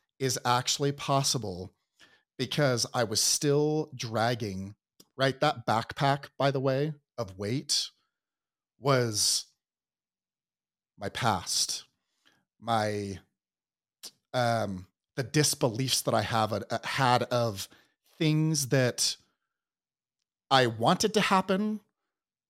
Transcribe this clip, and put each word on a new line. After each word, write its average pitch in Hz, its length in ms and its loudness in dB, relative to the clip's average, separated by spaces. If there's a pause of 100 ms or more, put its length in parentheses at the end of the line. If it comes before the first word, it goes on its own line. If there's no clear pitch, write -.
(200)
is 127 260 -2
actually 123 460 0
possible," 123 800 -2 (640)
because 127 560 0
I 127 100 2
was 107 180 -2
still 151 720 2
dragging, 110 800 -2 (420)
right? 131 220 0
That 147 280 0
backpack, 139 580 0 (120)
by 139 140 2
the 135 80 -2
way, 135 340 0 (240)
of 95 200 -8
weight 110 520 -2 (920)
was 120 640 0 (1500)
my 101 120 -8
past, - 720 -2 (760)
my, 107 600 -2 (1120)
um, 110 540 -2 (280)
the 139 80 -2
disbeliefs 131 800 0
that 123 120 -2
I 110 80 4
have, 107 320 0
uh, 101 80 -2 (220)
had 123 400 2
of 117 440 -2 (500)
things 156 520 2
that 127 460 0 (1300)
I 131 180 6
wanted 120 460 2
to 208 80 2
happen, 202 580 0 (720)